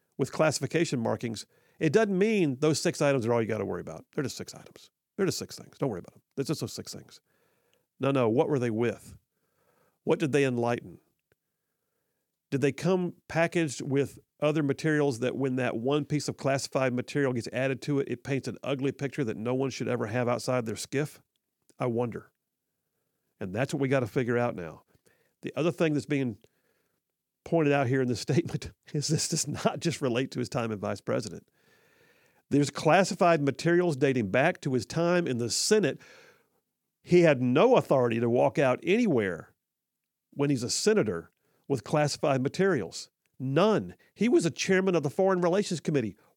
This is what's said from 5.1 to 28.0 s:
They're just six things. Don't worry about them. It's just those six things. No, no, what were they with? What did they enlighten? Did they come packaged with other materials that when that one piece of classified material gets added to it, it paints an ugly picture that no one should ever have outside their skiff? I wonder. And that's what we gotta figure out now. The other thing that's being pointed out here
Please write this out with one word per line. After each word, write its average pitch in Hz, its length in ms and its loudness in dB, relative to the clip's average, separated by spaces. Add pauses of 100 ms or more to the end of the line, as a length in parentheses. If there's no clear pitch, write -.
They're 196 120 -2
just - 100 -2
six - 180 -10
things. - 220 -20
Don't 135 140 -4
worry 90 80 -8
about - 140 -16
them. - 100 -20 (140)
It's 135 100 -4
just 156 140 -6
those 107 120 -8
six - 180 -12
things. - 300 -20 (760)
No, 135 120 0
no, 127 180 2
what 123 200 2
were 143 100 0
they 120 100 0
with? 110 460 -4 (880)
What 160 160 0
did 151 120 0
they 143 120 4
enlighten? 120 560 -2 (1500)
Did 139 100 -2
they 143 100 2
come 175 420 -2 (140)
packaged 165 540 -2
with 135 380 -2 (200)
other 151 240 0
materials 143 560 0
that 123 160 -2
when 131 200 -2
that 127 200 -2
one 135 300 0
piece 147 220 -4
of 123 100 -6
classified 135 560 0
material 127 400 -2
gets 117 180 -6
added 131 320 -2
to 143 160 0
it, - 80 -2
it - 160 -8
paints 135 240 -4
an 107 160 -8
ugly 135 280 -2
picture 139 320 -6
that 110 140 -4
no 117 180 -4
one 131 160 -2
should 120 160 -8
ever 117 180 -2
have 117 220 -2
outside 120 380 -2
their 107 100 -6
skiff? - 460 -6 (580)
I 127 80 -2
wonder. 113 440 -4 (1080)
And 95 140 -8
that's 123 200 -2
what 139 80 -4
we 135 60 2
gotta 131 200 2
figure 120 300 0
out 120 180 0
now. 80 280 -12 (580)
The - 140 -8
other 156 160 0
thing 165 220 0
that's 143 120 -2
being 135 320 -2 (1080)
pointed 156 280 2
out 139 140 2
here 131 140 2